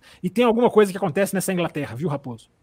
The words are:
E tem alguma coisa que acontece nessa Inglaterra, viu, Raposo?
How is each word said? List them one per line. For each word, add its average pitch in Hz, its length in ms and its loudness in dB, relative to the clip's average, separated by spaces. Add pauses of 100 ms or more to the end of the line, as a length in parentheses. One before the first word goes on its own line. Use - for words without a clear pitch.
(220)
E 180 60 -2
tem 240 160 0
alguma 233 260 2
coisa 208 200 4
que 180 60 -10
acontece 196 380 -2
nessa 190 180 -2
Inglaterra, 151 420 -4
viu, 151 140 -4
Raposo? 135 420 -8 (120)